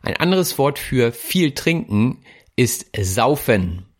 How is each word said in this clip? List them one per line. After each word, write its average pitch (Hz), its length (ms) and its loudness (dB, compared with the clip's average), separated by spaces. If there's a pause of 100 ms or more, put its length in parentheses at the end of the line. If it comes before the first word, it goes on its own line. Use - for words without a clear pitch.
Ein - 160 -4
anderes 180 400 2
Wort 139 220 0
für 120 320 2
viel 160 400 -2
trinken 131 680 0 (360)
ist - 320 0 (120)
saufen. 98 840 0 (140)